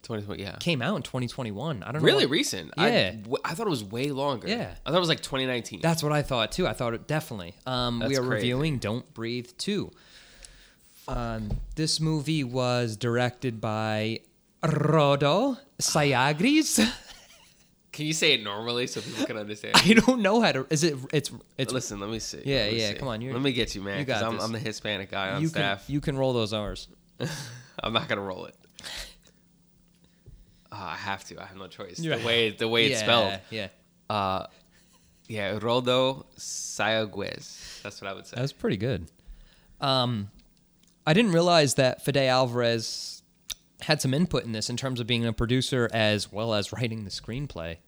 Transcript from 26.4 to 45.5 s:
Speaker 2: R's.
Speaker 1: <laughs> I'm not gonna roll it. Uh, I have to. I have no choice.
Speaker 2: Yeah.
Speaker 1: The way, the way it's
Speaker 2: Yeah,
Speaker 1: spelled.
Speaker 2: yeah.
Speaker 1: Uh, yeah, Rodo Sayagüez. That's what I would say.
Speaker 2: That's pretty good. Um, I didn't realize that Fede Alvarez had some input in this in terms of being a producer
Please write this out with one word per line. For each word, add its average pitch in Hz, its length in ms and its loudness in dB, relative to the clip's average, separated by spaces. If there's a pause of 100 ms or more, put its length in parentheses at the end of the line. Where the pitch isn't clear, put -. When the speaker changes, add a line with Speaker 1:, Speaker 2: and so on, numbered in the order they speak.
Speaker 2:
R's. 104 340 -6 (480)
Speaker 1:
<laughs> - 480 -12
I'm 110 100 -2
not - 160 0
gonna 107 140 -2
roll 90 220 -8
it. - 100 -16 (2250)
Uh, - 60 -18
I 87 200 -8
have 98 280 -6
to. 82 180 -16
I 92 40 -14
have 95 100 -18
no 98 100 -16
choice. 92 320 -14
Speaker 2:
Yeah. 160 180 0
Speaker 1:
The 117 100 -4
way, 117 240 4
the 113 180 -2
way 117 180 6
it's 117 140 2
Speaker 2:
Yeah, 107 60 -2
Speaker 1:
spelled. 98 340 4 (100)
Speaker 2:
yeah. 107 180 -8 (420)
Speaker 1:
Uh, 98 360 0 (800)
yeah, 104 320 -2
Rodo 127 680 2 (120)
Sayagüez. - 1400 -4
That's - 180 -12
what 98 100 -8
I 98 40 -8
would 95 120 -14
say. - 100 -12
Speaker 2:
That's 131 160 -2
pretty 202 240 -2
good. 98 300 -2 (760)
Um, 123 500 0 (760)
I 156 80 4
didn't 208 180 6
realize 165 420 6
that 131 300 4
Fede 139 140 2
Alvarez 123 1040 2 (600)
had 151 200 2
some 131 100 2
input 147 320 0
in 117 80 -8
this 107 160 -4
in 120 80 -4
terms 127 240 -4
of 113 60 -4
being 117 180 2
a 117 80 2
producer 123 600 2